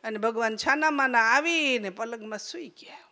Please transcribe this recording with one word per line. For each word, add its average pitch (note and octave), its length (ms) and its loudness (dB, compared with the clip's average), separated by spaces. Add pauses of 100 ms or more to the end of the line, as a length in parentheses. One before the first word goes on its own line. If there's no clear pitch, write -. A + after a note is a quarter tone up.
અને A3 160 -6
ભગવાન A3 380 0
છાના D4 340 2
માના C4 400 4
આવીને C#4 600 2
પલંગમાં G#3+ 580 -10
સૂઈ - 320 -14
ગયા - 320 -20